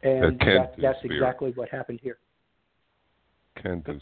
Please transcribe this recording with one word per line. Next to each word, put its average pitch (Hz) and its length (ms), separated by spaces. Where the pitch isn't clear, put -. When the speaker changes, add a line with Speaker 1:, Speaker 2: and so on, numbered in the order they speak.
Speaker 1:
And 131 360
Speaker 2:
That - 0
can 98 160
Speaker 1:
that, 131 200
Speaker 2:
do - 60
Speaker 1:
that's 135 180
Speaker 2:
spirit. - 160
Speaker 1:
exactly 127 400
what 120 140
happened 123 340
here. 123 160
Speaker 2:
Can 90 260
do 76 200